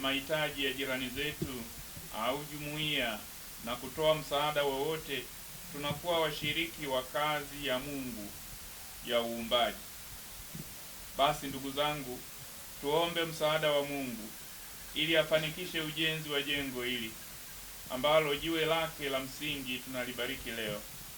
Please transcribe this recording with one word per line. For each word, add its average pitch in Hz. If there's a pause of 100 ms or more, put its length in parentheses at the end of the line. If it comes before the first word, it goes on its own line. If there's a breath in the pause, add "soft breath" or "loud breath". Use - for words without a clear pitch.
mahitaji 139
ya 131
jirani 131
zetu 147 (680)
au 131 (120)
jumuiya 147 (460)
na 117
kutoa 156
msaada 143
wowote, 143 (500)
tunakuwa 151
washiriki 156
wa 131
kazi 147
ya 127
Mungu 131 (800)
ya 120
uumbaji. 117 (1400)
Basi 147
ndugu 135
zangu, 139 (640)
tuombe 165
msaada 156
wa 143
Mungu 127 (680)
ili 156
afanikishe 156
ujenzi 156
wa 143
jengo 139
hili 120 (760)
ambalo 147
jiwe 160
lake 156
la 135
msingi 135
tunalibariki 123
leo, 107 (380)